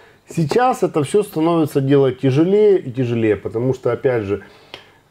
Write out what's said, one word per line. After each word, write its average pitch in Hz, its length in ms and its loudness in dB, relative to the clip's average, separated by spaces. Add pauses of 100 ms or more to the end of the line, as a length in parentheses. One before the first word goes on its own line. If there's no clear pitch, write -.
(280)
сейчас 233 540 0
это 170 220 -2
всё 202 180 0
становится 160 600 -2
делать 135 380 2
тяжелее 180 600 2
и 135 120 -12
тяжелее, 117 440 0
потому 117 400 -4
что, - 160 -4
опять 120 320 -2
же, 98 180 -4 (680)